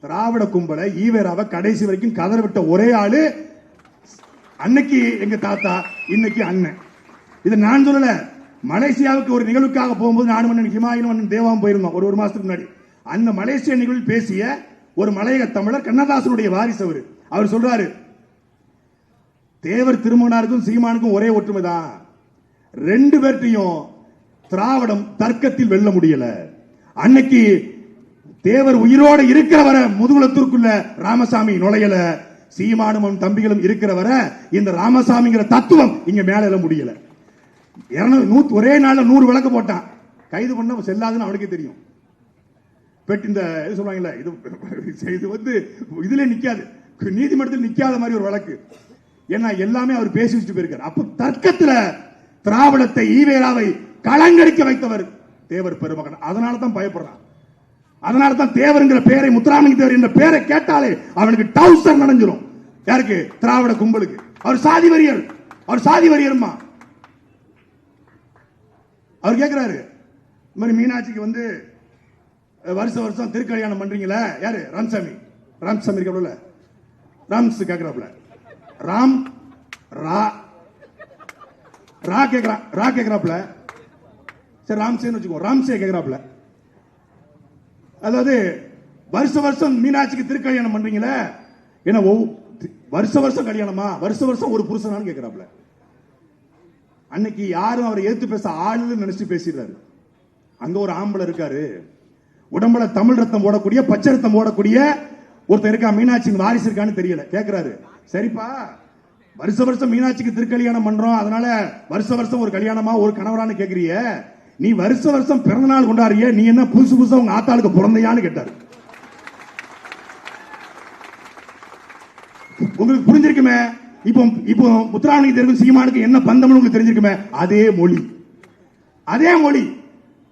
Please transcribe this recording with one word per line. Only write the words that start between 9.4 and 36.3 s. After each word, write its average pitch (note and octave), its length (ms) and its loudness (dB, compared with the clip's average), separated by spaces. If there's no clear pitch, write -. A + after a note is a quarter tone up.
நிகழ்வுக்காக B3+ 420 0
போகும்போது A#3 420 0
நானும் A#3 200 0
அண்ணன் A3+ 220 -2
ஹிமாயிலும் A#3 380 -2
அண்ணன் A3 180 -4
தேவாவும் A3 360 -2
போயிருந்தோம் G3 280 0
ஒரு, F3+ 140 -4
ஒரு G3+ 100 -2
மாசத்துக்கு G3+ 320 -6
முன்னாடி. F3+ 200 -8
அந்த A3 280 -2
மலேசிய B3+ 440 -4
நிகழ்வில் B3 300 -2
பேசிய A3+ 600 -4
ஒரு G#3 160 -2
மலையக A3+ 400 -2
தமிழர், G#3+ 300 -4
கண்ணதாசனுடைய B3 680 0
வாரிசு G3 340 -4
அவரு. D3+ 340 -10
அவர் G3 180 -2
சொல்றாரு, A3+ 480 -2
"தேவர் A#3+ 380 0
திருமகனாருக்கும் A#3 680 0
சீமானுக்கும் A3+ 460 -2
ஒரே G#3 180 0
ஒற்றுமை G3+ 320 -2
தான், E3+ 440 -8
ரெண்டு C4 500 2
பேர்ட்டையும் G#3+ 680 -2
திராவிடம் G#3+ 680 -2
தர்க்கத்தில் A#3 500 0
வெல்ல G3+ 220 2
முடியல. B2+ 600 0
அன்னைக்கு A#3 840 4
தேவர் C4 360 4
உயிரோட C#4+ 420 6
இருக்கிற D4+ 440 6
வரை C4+ 200 6
முதுகுலத்திற்குள்ள B3 1120 2
ராமசாமி A3 580 0
நுழையல, F#3 640 0
சீமானும் G#3+ 440 -2
அவன் G3 160 -4
தம்பிகளும் G3+ 460 -2
இருக்கிற G3+ 300 0
வரை G#3 240 0
இந்த G3 200 0
ராமசாமிங்கிற A#3+ 760 2
தத்துவம் C4+ 580 4
இங்க G3 180 0
மேல G3+ 260 0